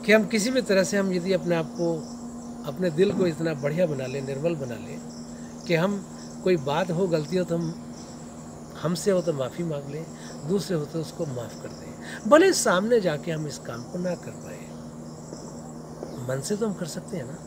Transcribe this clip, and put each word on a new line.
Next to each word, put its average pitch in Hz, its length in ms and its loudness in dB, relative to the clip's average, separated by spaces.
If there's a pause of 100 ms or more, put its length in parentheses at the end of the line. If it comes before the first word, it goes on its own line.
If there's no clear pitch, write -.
कि 202 60 8
हम 220 140 8
किसी 220 240 2
भी 254 120 4
तरह 190 220 6
से, 202 120 0
हम 196 160 2
यदि 180 200 2
अपने 170 240 2
आप 160 240 -2
को, 165 320 0 (540)
अपने 175 240 0
दिल 185 220 6
को 185 140 4
इतना 160 280 0
बढ़िया 147 320 2
बना 135 200 -2
लें, 139 160 -4
निर्मल 139 320 0
बना 131 200 -4
लें - 260 -10 (680)
कि 175 80 2
हम, 190 320 2 (380)
कोई 185 120 6
बात 151 340 0
हो, 180 180 2
गलती 160 280 2
हो 180 80 2
तो 170 120 0
हम, 170 380 -4 (880)
हमसे 175 280 2
हो 180 120 6
तो 170 100 2
माफ़ी 135 320 -2
मांग 143 260 -4
लें, 156 160 -8 (420)
दूसरे 190 280 0
हो 147 80 0
तो 160 160 -4
उसको 160 260 -4
माफ़ 120 360 -6
कर - 60 -10
दें। - 520 -12 (100)
भले 339 220 10
सामने 214 480 6
जाके 165 320 0
हम 156 140 -2
इस 135 120 -6
काम 120 240 -8
को 120 160 -8
ना 180 160 0
कर - 160 -10
पाए, - 300 -12 (1700)
मन 135 140 -2
से 208 140 -2
तो 226 100 0
हम 202 80 0
कर 170 120 -4
सकते - 300 -8
हैं 127 100 -4
ना। 143 200 -10